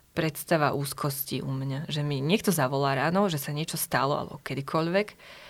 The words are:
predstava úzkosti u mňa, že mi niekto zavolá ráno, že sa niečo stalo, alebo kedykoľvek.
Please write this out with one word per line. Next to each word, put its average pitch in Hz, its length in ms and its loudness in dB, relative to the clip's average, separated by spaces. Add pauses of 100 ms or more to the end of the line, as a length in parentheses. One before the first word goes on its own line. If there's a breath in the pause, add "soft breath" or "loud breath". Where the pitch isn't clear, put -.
(100)
predstava 156 640 2
úzkosti 139 720 -4
u 139 80 -4
mňa, 135 360 -4
že 147 140 -4
mi 147 180 0
niekto 170 320 2
zavolá 139 440 2
ráno, 165 320 4
že 165 100 0
sa 143 140 -4
niečo 147 260 -4
stalo, 135 400 2
alebo - 240 -6
kedykoľvek. 165 680 0 (420 loud breath)